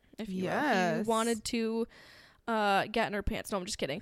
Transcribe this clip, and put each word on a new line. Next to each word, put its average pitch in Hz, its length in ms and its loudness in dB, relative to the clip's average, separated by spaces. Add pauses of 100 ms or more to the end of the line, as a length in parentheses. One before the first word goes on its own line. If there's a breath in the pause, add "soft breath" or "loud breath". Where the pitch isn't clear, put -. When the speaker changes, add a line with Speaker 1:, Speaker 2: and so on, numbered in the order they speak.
(180)
Speaker 1:
if 196 120 -8
you 185 160 -4
will. 175 60 0
Speaker 2:
Yes. 202 540 2
Speaker 1:
He 220 40 -2
wanted 226 360 2
to, 226 420 0 (600 loud breath)
uh, 202 400 2
get 214 200 0
in 196 60 -4
her 202 80 -2
pants. - 300 -4
No, 214 80 -2
I'm 180 60 -8
just - 120 -6
kidding. 170 240 -4